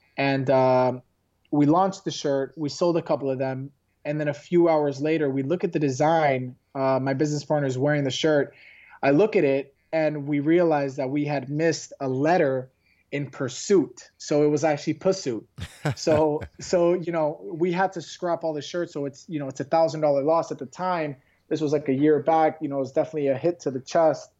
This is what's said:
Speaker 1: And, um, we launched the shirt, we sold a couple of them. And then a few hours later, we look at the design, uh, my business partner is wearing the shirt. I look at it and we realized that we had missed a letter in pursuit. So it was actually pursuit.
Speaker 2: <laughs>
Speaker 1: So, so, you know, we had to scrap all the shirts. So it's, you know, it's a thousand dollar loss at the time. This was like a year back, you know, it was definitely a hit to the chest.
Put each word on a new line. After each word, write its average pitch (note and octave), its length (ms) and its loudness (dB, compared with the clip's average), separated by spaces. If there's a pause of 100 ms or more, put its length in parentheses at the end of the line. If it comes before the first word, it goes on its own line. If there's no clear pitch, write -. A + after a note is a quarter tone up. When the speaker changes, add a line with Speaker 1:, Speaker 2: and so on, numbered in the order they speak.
(160)
Speaker 1:
And, C3+ 340 0
um, B2+ 520 4 (500)
we D3 140 4
launched F#3 400 2
the D#3 60 -4
shirt, C#3 440 -2
we D3+ 140 -6
sold E3+ 260 0
a E3 60 0
couple C#3 280 -2
of C3 80 -2
them. C3 340 -6 (340)
And D3 120 -4
then D3+ 120 -2
a C#3 40 -2
few E3+ 360 2
hours D3 320 2
later, D#3 280 0
we C3+ 140 -2
look F3 220 -2
at F3 80 -4
the E3 60 -2
design, C#3+ 760 0 (180)
uh, C3+ 280 0
my C3+ 120 -2
business D3 300 -2
partner D3 240 0
is B2+ 100 -4
wearing C#3+ 280 0
the B2+ 60 -2
shirt. D3 440 0 (480)
I C#3 80 4
look G#3 240 4
at F3+ 80 4
it C3+ 320 0 (160)
and D3+ 360 -2
we D3 120 0
realized D3 580 2
that C3 120 -4
we D3 160 -2
had C#3 240 -4
missed D#3 500 -2
a C3+ 80 -4
letter C3+ 600 0 (420)
in C#3 180 -6
pursuit. - 800 -2 (100)
So D3+ 240 0
it D3+ 40 4
was D3 160 0
actually D3+ 320 -2
pursuit. D#3 580 -4
Speaker 2:
<laughs> - 40 -20 (380)
Speaker 1:
So, D3+ 460 0 (180)
so, F3 340 2
you E3+ 180 -4
know, D#3 300 -2
we F3+ 300 -2
had F#3 220 -2
to F3 80 -8
scrap E3+ 420 -6
all D#3+ 100 -2
the D3 80 -6
shirts. F3 320 -6
So C#3+ 120 -6
it's, C3+ 220 -12
you D#3 120 -6
know, C#3+ 80 -6
it's C3 120 -8
a D3 40 -6
thousand D#3+ 380 2
dollar C#3+ 200 2
loss D#3+ 300 0
at C#3 80 -8
the C3+ 60 -10
time. E3+ 500 -4 (320)
This D3+ 140 -4
was D3 120 0
like C#3+ 160 -2
a C3+ 40 0
year D3 260 4
back, D#3+ 420 2
you D#3 60 -4
know, C#3 80 -6
it C#3 60 -2
was C3 100 -6
definitely D3+ 380 -2
a C3 80 0
hit F3 240 -2
to C#3+ 100 -4
the B2+ 80 -6
chest. D#3+ 500 0 (100)